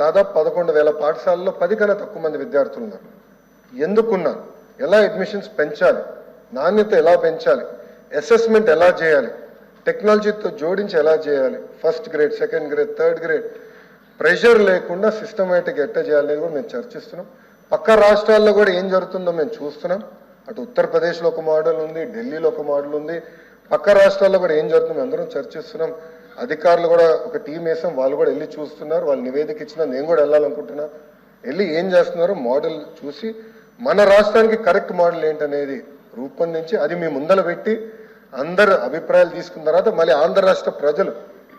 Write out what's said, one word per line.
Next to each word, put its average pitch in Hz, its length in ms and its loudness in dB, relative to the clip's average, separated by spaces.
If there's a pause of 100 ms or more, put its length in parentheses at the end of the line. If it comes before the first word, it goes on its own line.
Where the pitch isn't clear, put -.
దాదాపు 165 380 2
పదకొండు 160 340 0
వేల 151 180 4
పాఠశాలల్లో 170 640 -2
పది 180 240 -2
కన్నా 208 180 2
తక్కువ - 280 -10
మంది 151 160 -4
విద్యార్థులు 127 460 -2
ఉన్నారు. - 400 -18 (580)
ఎందుకున్నారు, 185 720 -2 (260)
ఎలా 175 180 2
అడ్మిషన్స్ 190 600 -2
పెంచాలి, 151 400 2 (560)
నాణ్యత 202 380 0
ఎలా 170 240 6
పెంచాలి, 160 480 0 (520)
అసెస్మెంట్ 220 540 2
ఎలా 165 180 6 (140)
చేయాలి, 147 260 2 (580)
టెక్నాలజీతో 208 640 0
జోడించి 185 480 -4
ఎలా 156 160 4
చేయాలి, 135 440 -2 (260)
ఫస్ట్ 156 300 -2
గ్రేడ్, 147 200 0
సెకండ్ 151 400 -4
గ్రేడ్, 147 240 -2
థర్డ్ 165 260 0
గ్రేడ్, 160 200 -2 (760)
ప్రెషర్ 202 420 6
లేకుండా 185 480 0
సిస్టమేటిక్ 175 680 -2
ఎట్ట 147 200 -2
చేయాలనేది 147 420 0
కూడా 165 120 -6
మేము 127 260 -8
చర్చిస్తున్నాం. - 480 -14 (460)
పక్క - 180 0
రాష్ట్రాల్లో 208 640 6
కూడా 202 180 4
ఏం 185 180 -2
జరుగుతుందో 185 440 -2
మేము 156 180 -2 (140)
చూస్తున్నాం. 175 380 -8 (460)
అటు 127 120 -14
ఉత్తరప్రదేశ్లో 170 680 -2
ఒక 160 120 -4
మోడల్ 160 360 0
ఉంది, 156 280 -8
ఢిల్లీలో 156 440 -6
ఒక 139 120 -4
మోడల్ 143 340 -4
ఉంది, 156 280 -6 (500)
పక్క - 160 0
రాష్ట్రాల్లో 196 500 6
కూడా 175 160 0
ఏం 151 140 0
జరుగుతుందో 160 320 2
అందరం 156 280 -4 (100)
చర్చిస్తున్నాం. 156 560 -8 (440)
అధికారులు 165 500 2
కూడా 165 260 6
ఒక - 220 -6
టీం 165 280 -10
వేసాం, 165 320 -4
వాళ్ళు 135 200 -2
కూడా 156 140 2
వెళ్ళి 147 180 -6 (120)
చూస్తున్నారు. 156 460 -6
వాళ్ళు 131 180 -2
నివేదిక 151 380 -6
ఇచ్చినా 160 220 -6
నేను 135 220 -6
కూడా 165 140 2
వెళ్ళాలనుకుంటున్నా. 147 680 0 (560)
వెళ్ళి 156 340 -4
ఏం 185 140 -4
చేస్తున్నారో 175 420 2
మోడల్ 143 720 -4
చూసి 220 280 -10 (460)
మన 185 240 4
రాష్ట్రానికి 214 520 6
కరెక్ట్ 190 360 0
మోడల్ 170 320 2
ఏంటనేది 143 600 -4 (320)
రూపొందించి 160 600 -6
అది 156 180 -2
మీ 170 140 -4
ముందల 156 320 2
పెట్టి 180 520 -4 (420)
అందరు 180 360 2
అభిప్రాయాలు 170 580 2
తీసుకున్న - 380 -10
తర్వాత 175 220 2
మళ్ళీ 165 260 2
ఆంధ్ర 185 320 2
రాష్ట్ర - 240 2
ప్రజలు 156 420 -2 (460)